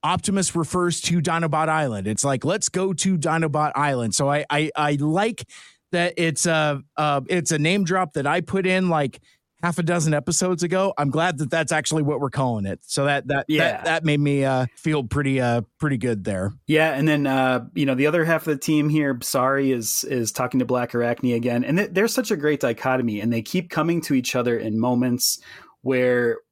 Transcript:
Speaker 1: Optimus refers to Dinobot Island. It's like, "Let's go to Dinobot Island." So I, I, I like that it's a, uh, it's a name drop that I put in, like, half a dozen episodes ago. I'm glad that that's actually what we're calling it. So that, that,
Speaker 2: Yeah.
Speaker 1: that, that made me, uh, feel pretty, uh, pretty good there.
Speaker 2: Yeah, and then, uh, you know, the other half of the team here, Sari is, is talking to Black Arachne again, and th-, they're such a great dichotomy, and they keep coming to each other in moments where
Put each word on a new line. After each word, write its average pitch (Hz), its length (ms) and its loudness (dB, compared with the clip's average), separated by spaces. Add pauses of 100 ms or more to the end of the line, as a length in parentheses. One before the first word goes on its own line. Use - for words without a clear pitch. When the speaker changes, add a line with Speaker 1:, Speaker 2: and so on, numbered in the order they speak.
Speaker 1:
Optimus 180 540 0
refers 175 460 -2
to 170 180 0
Dinobot 160 480 0
Island. 131 380 0
It's 107 180 -2
like, 135 200 0
"Let's 185 260 -2
go 190 240 -2
to 185 240 0
Dinobot 151 560 0
Island." 131 400 0
So 139 160 0
I, 147 180 0
I, 151 260 0
I 147 180 0
like 160 520 0 (480)
that 175 240 0
it's 165 300 0
a, 151 360 0 (140)
uh, 147 320 2
it's 175 240 0
a 156 60 0
name 180 260 2
drop 180 300 0
that 139 120 -2
I 165 140 2
put 185 260 -2
in, 185 220 2
like, 151 320 0 (420)
half 170 160 -2
a 175 40 0
dozen 165 300 2
episodes 170 500 0
ago. 185 360 0
I'm 143 120 2
glad 160 280 0
that 147 120 -2
that's 160 220 0
actually 156 300 0
what 143 180 0
we're 139 100 -2
calling 120 360 0
it. 95 160 -4
So - 240 -2
that, 143 220 0
that, 139 200 0
Speaker 2:
Yeah. 156 240 2
Speaker 1:
that, - 140 -8
that 165 180 0
made 147 160 2
me, 143 240 2
uh, 131 220 2 (100)
feel 151 260 -2
pretty, 135 380 0
uh, 120 220 2 (180)
pretty 143 160 0
good 110 280 -2
there. 98 280 -2 (140)
Speaker 2:
Yeah, 156 260 2
and 139 160 2
then, 147 180 2
uh, 131 380 0 (100)
you 147 120 2
know, 135 80 2
the 135 120 2
other 160 200 2
half 160 200 2
of 156 60 0
the 139 80 0
team 151 300 2
here, 147 320 2
Sari 135 500 2
is, 117 320 -2
is 120 260 -2
talking 127 300 0
to 123 60 0
Black 123 280 -2
Arachne 120 380 0
again, 120 320 0
and 160 140 0
th-, 202 120 0
they're 190 160 2
such 226 240 -2
a 208 60 0
great 147 240 0
dichotomy, 123 600 0
and 113 120 0
they 117 80 0
keep 175 300 -4
coming 165 320 0
to 147 120 -2
each 127 220 0
other 120 220 0
in 110 200 -2
moments 123 640 0 (400)
where 123 560 2 (160)